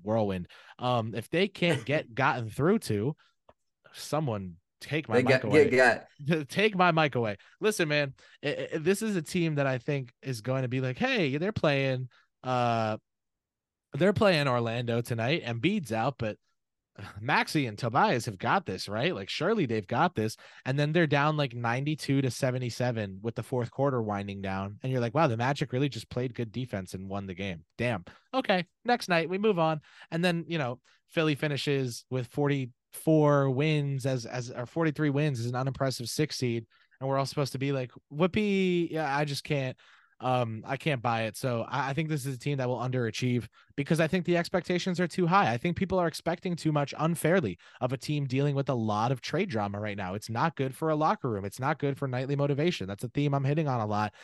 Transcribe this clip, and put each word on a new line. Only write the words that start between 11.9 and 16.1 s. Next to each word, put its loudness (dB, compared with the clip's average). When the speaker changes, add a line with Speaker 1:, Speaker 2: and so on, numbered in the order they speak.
Speaker 1:
uh, 2
they're 4
playing 4
Orlando 0
tonight. -2
Embiid's 0
out, 0